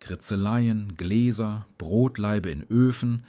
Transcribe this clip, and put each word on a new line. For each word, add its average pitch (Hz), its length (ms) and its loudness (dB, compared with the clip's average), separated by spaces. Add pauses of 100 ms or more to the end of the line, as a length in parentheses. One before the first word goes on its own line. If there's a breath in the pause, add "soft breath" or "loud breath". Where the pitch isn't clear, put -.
Kritzeleien, 104 960 -2
Gläser, 107 720 0 (100)
Brotlaibe 104 720 0
in 73 180 -8
Öfen, 120 600 2